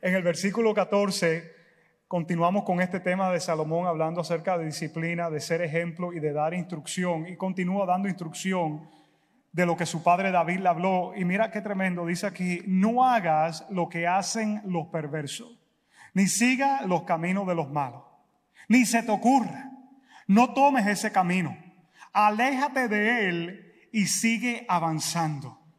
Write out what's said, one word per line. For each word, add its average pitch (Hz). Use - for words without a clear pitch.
En 185
el 190
versículo 196
catorce, 196
continuamos 175
con 185
este 180
tema 185
de 175
Salomón 165
hablando 165
acerca 170
de 165
disciplina, 165
de 151
ser 170
ejemplo 170
y 170
de 151
dar 151
instrucción. 175
Y 180
continúa 190
dando 185
instrucción 175
de 175
lo 170
que 170
su 165
padre 180
David 180
le 190
habló. 180
Y 190
mira 208
qué 214
tremendo, 190
dice 175
aquí, 180
"No 220
hagas 165
lo 175
que 170
hacen 214
los 175
perversos, 151
ni 190
siga 262
los 185
caminos 180
de 180
los 156
malos, 135
ni 247
se 233
te 226
ocurra, -
no 247
tomes 269
ese 208
camino, 180
aléjate 254
de 214
él 170
y 208
sigue 226
avanzando. 156